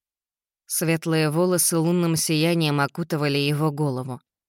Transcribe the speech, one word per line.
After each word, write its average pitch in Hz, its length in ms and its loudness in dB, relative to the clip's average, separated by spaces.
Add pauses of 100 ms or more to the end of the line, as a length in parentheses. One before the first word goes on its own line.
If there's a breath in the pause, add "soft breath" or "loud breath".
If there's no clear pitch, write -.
(680)
Светлые 160 640 0
волосы 175 480 2
лунным 170 380 2
сиянием 160 640 2
окутывали 147 580 -2
его 147 340 0
голову. 131 480 -4 (300)